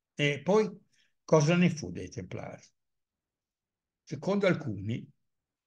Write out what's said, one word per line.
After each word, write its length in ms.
"E 280
poi 240
cosa 320
ne 140
fu 220
dei 180
Templari?" 540
Secondo 440
alcuni, 600